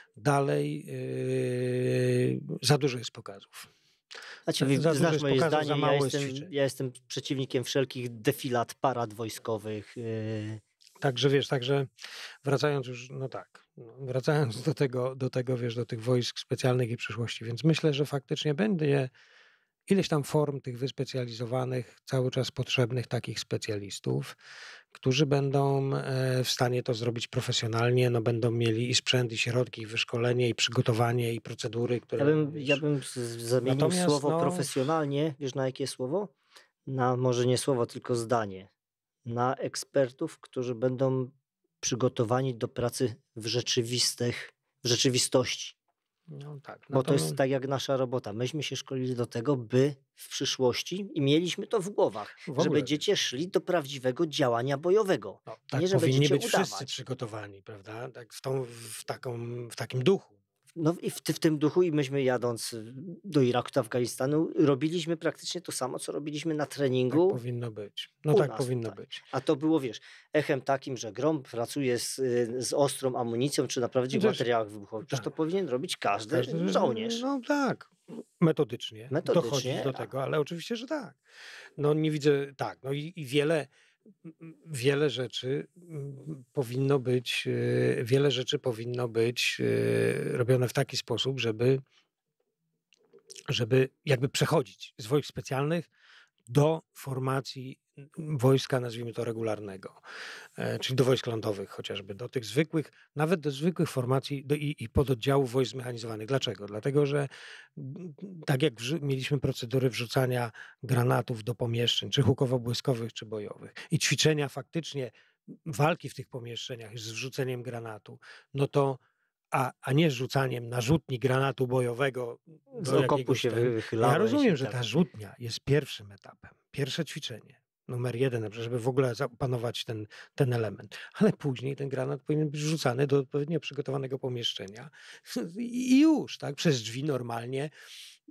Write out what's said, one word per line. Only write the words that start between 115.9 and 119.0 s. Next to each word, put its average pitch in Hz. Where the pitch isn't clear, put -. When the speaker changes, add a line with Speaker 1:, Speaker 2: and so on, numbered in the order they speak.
Speaker 1:
w -
tych 131
pomieszczeniach 117
z 110
wrzuceniem 123
granatu, 117
no 139
to, 139